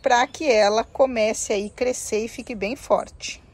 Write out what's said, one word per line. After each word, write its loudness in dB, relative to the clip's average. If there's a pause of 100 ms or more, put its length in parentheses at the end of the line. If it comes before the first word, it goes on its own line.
pra 4
que -2
ela 4
comece 0
aí -2
a -14
crescer -2
e -10
fique -12
bem -6
forte. -4 (120)